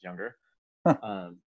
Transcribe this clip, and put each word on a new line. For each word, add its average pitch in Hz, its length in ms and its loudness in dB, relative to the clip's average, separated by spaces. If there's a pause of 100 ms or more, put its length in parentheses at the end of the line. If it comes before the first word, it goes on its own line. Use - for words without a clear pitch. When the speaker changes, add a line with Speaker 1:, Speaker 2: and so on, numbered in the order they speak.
Speaker 1:
younger. 92 320 -8 (500)
Speaker 2:
Huh. 156 160 8
Speaker 1:
Um, 92 360 -6 (140)